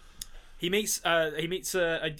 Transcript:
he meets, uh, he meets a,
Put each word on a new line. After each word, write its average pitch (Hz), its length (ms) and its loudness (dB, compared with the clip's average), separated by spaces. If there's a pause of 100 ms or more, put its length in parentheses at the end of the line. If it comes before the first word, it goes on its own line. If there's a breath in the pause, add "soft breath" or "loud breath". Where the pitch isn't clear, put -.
(600 loud breath)
he 175 100 -2
meets, 208 340 0
uh, 165 360 4
he 165 80 0
meets 180 260 -4
a, 165 460 2